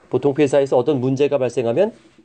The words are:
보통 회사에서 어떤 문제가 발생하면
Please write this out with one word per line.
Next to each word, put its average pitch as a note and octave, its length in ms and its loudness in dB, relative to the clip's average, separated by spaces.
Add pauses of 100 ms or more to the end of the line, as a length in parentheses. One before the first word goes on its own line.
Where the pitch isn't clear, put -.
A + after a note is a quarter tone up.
보통 C3+ 280 0
회사에서 C#3 380 2
어떤 B2 240 0
문제가 C3+ 380 0
발생하면 B2+ 540 -2 (320)